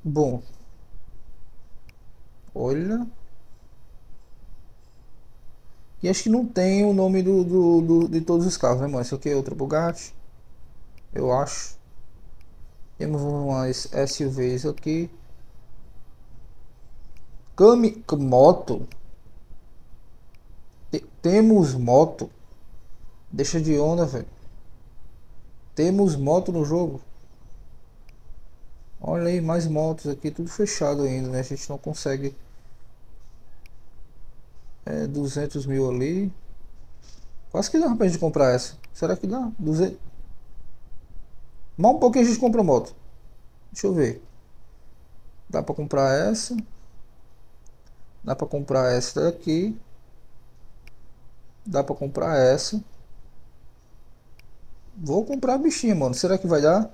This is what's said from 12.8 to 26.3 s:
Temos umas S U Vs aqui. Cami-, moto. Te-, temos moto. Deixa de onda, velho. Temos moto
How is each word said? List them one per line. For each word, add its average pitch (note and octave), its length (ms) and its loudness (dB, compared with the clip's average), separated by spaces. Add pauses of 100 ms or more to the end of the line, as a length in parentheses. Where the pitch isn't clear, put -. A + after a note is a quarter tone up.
Temos D3+ 220 -2
umas C#3 720 -2
S C#3 320 0
U C3+ 60 0
Vs B2+ 360 0
aqui. D#3+ 440 -2 (2500)
Cami-, A3 480 8 (120)
moto. C3+ 680 6 (2000)
Te-, - 160 -4 (160)
temos F#3+ 540 8
moto. B2+ 560 6 (1000)
Deixa F3 280 0
de D#3 160 4
onda, D#3+ 300 4
velho. B2+ 220 -4 (1500)
Temos F#3 400 4
moto D#3+ 380 2